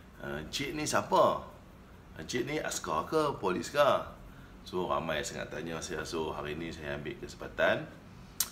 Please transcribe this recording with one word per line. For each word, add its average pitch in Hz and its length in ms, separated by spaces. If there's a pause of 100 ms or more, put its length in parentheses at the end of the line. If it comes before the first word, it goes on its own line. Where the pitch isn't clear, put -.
(240)
"Eh, 71 160
Encik 139 320
ni 151 160
siapa? 110 560 (720)
Encik 120 320
ni 147 80
askar - 480
ke, 151 320
polis 92 320
ke?" 139 240 (720)
So, 90 240
ramai 76 320
sangat 69 320
tanya 80 320
saya. 78 240
So, 78 240
hari 73 240
ni 82 160
saya 73 240
ambil 73 240
kesempatan, 78 640 (680)